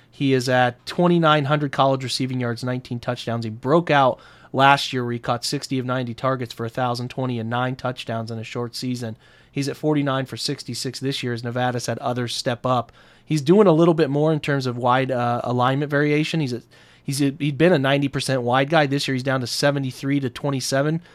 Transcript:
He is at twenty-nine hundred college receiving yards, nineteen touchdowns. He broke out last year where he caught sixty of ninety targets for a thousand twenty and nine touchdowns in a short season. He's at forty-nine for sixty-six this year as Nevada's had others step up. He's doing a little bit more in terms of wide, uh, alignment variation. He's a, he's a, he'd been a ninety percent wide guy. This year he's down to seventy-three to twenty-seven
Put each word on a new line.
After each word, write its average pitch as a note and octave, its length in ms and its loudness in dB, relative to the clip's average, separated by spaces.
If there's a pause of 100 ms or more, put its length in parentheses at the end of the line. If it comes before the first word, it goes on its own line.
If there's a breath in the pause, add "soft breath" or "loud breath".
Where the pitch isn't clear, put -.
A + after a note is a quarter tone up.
(120 soft breath)
He C#3 220 0
is B2+ 140 2
at B2+ 380 2
twenty-nine E3 600 4
hundred D3 260 0
college C3+ 320 2
receiving B2+ 360 -4
yards, A#2+ 240 -4
nineteen B2 360 -6
touchdowns. A#2 460 -4
He A2 40 -6
broke C#3 400 0
out C#3 300 4 (320 soft breath)
last C3+ 420 4
year B2+ 100 -2
where A#2+ 100 -4
he A#2+ 40 -4
caught A#2 260 -4
sixty C3+ 360 -4
of B2 80 -4
ninety B2+ 260 -4
targets B2+ 400 -4
for A#2 140 -8
a - 20 -8
thousand B2 400 -4
twenty B2+ 300 -4
and A2+ 100 -6
nine B2+ 260 -2
touchdowns A#2 540 -6
in A2+ 80 -8
a A2 60 -10
short A#2+ 320 -8
season. A#2+ 420 -6 (340 soft breath)
He's C#3 180 -4
at - 80 -6
forty-nine C#3+ 480 0
for A#2+ 100 -12
sixty-six B2+ 640 -8
this C3+ 220 -4
year B2 100 -2
as A#2 120 -6
Nevada's B2 420 -2
had A#2 140 -4
others B2 340 -4
step - 320 -4
up. B2+ 260 0 (320 soft breath)
He's D3+ 200 0
doing F#3+ 240 6
a E3+ 40 8
little E3 220 6
bit D#3 160 0
more D3+ 240 2
in D3 60 0
terms C#3 260 -2
of B2 120 -4
wide, B2+ 340 2
uh, A#2+ 320 0
alignment C3 480 0
variation. D3 480 2
He's B2+ 140 -2
a, A2+ 100 -6 (400 soft breath)
he's C#3 180 -2
a, C#3 160 2
he'd C#3+ 220 -2
been E3+ 120 6
a E3 60 6
ninety C#3 300 2
percent C3 340 -2
wide C3+ 300 2
guy. D#3 160 4
This C#3 200 -2
year C3+ 60 0
he's B2+ 80 -2
down C3 200 -2
to A#2+ 60 -6
seventy-three C#3 760 -2
to B2 100 -4
twenty-seven C#3 720 -2 (120)